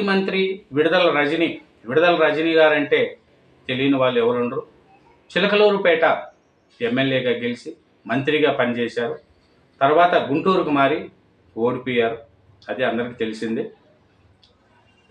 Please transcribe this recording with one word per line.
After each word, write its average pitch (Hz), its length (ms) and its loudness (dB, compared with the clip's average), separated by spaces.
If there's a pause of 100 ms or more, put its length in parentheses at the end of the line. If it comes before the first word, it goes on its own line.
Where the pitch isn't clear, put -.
మంత్రి 190 340 0 (360)
విడుదల 165 300 4 (100)
రజని, 151 320 0 (400)
విడుదల 165 340 2
రజని 156 360 0
గారంటే 151 420 2 (680)
తెలియని 135 340 0
వాళ్ళు 123 220 2
ఎవరుండరు. 120 400 -2 (680)
చిలకలూరుపేట 196 720 2 (840)
ఎమ్మెల్యేగా 127 460 0 (100)
గెలిచి 120 280 -8 (340)
మంత్రిగా 143 460 0 (100)
పనిచేశారు. 120 540 -4 (680)
తర్వాత 170 300 4 (180)
గుంటూరుకు 160 480 0
మారి 139 200 0 (680)
ఓడిపోయారు, 120 520 -2 (520)
అది 127 180 -6
అందరికీ 120 340 -6
తెలిసిందే. 113 440 -6 (1400)